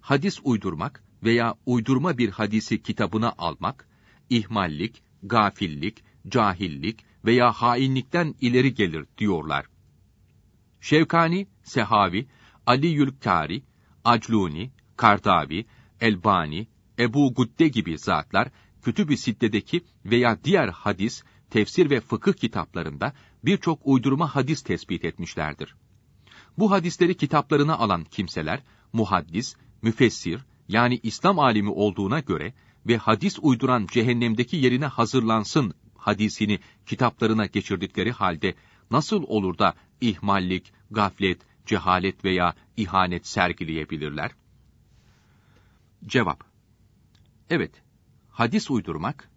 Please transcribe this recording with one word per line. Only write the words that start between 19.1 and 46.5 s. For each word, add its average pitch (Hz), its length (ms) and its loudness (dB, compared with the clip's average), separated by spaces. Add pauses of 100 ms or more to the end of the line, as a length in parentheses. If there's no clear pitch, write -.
Sitte'deki 110 680 -2 (200)
veya 113 400 2
diğer 156 240 2
hadis, 98 540 -4 (280)
tefsir 143 400 2
ve 131 100 2
fıkıh - 320 -2
kitaplarında 85 800 -4 (320)
birçok 165 400 0
uydurma 135 500 2
hadis 143 280 0
tespit - 420 -6
etmişlerdir. 78 680 -8 (840)
Bu 202 120 2
hadisleri 175 460 2
kitaplarına 147 600 2
alan 92 280 0
kimseler, 85 580 -6 (300)
muhaddis, 92 640 -2 (260)
müfessir, 110 580 0 (280)
yani 120 340 2
İslam 175 360 0
alimi 107 320 2
olduğuna 101 500 -2
göre 78 340 -4 (320)
ve 117 100 2
hadis 113 460 0
uyduran 123 500 2
cehennemdeki 120 640 0
yerine 131 300 2
hazırlansın 113 880 0 (220)
hadisini 104 640 0 (280)
kitaplarına 110 600 0
geçirdikleri 95 680 -4
halde, 92 420 -2 (360)
nasıl 156 320 0
olur 95 360 -2
da 95 160 4 (260)
ihmallik, 98 720 -2 (180)
gaflet, 98 500 0 (260)
cehalet 92 580 0
veya 90 300 0 (220)
ihanet 90 500 -2
sergileyebilirler? 78 1040 -4 (1800)
Cevap. 104 380 0 (1040)